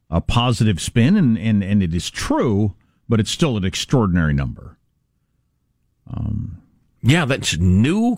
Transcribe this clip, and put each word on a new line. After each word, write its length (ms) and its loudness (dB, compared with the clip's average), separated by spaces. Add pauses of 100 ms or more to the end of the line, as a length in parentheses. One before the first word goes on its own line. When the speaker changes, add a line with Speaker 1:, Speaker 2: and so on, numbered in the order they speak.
Speaker 1:
a 120 0
positive 600 0
spin, 360 2
and, 200 2
and, 260 0
and 180 0
it 120 -2
is 160 -4
true, 680 -2 (340)
but 100 2
it's 120 -2
still 260 0
an 80 -2
extraordinary 680 0
number. 440 -6 (1300)
Um, 500 -8 (400)
Speaker 2:
Yeah, 240 2
that's 320 -4
new 600 2